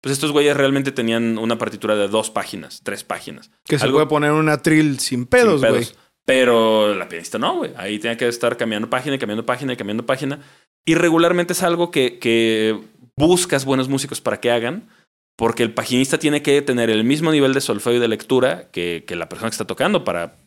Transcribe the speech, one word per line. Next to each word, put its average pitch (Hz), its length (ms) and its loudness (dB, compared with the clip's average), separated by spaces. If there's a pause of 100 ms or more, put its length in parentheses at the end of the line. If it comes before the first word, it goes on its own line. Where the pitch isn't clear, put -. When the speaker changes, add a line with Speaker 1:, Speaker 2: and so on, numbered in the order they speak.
Speaker 1:
pues, 135 120 -4
estos 147 180 -2
güeyes 143 240 4
realmente 139 360 0
tenían 113 480 -2
una 113 180 -2
partitura 107 380 -2
de 101 120 0
dos 107 220 -2
páginas, 90 540 -8
tres 98 200 -8
páginas. - 460 -12 (160)
Speaker 2:
Que 147 140 -2
se 113 60 0
Speaker 1:
Algo 135 120 2
Speaker 2:
puede 151 100 2
poner 147 260 2
un 156 160 2
atril 151 500 2
sin 123 260 -4
pedos, 220 360 4
Speaker 1:
sin 123 100 4
Speaker 2:
güey. 120 160 0 (380)
Speaker 1:
Pero 110 680 4
la 90 140 -4
pianista 85 320 -10
no, 254 180 -2
güey. - 200 -6
Ahí 104 220 -8
tenía 117 180 -4
que 123 100 0
estar 120 300 -2
cambiando 113 320 -4
página 135 260 -2
y - 40 -6
cambiando 110 260 -6
página 123 280 -4
y 117 40 -8
cambiando 107 280 -6
página. 139 360 -4 (440)
Y 160 100 4
regularmente 170 580 4
es 180 100 -2
algo 170 260 0
que, 131 300 0
que 113 580 2 (380)
buscas 156 500 2
buenos 131 220 0
músicos 139 320 -4
para - 220 -4
que 120 100 0
hagan, 120 320 -2 (540)
porque 113 260 0
el 110 100 -2
paginista 131 460 0
tiene 147 220 0
que 143 200 2
tener 123 280 0
el 110 160 2
mismo 151 260 2
nivel 139 220 4
de 131 80 0
solfeo 117 320 -2
y 123 60 2
de 117 100 2
lectura 131 640 0
que, 87 340 -6
que 87 80 -10
la 82 140 -8
persona 110 200 -8
que - 40 -6
está 107 140 -8
tocando 151 360 -2
para 85 320 -6 (120)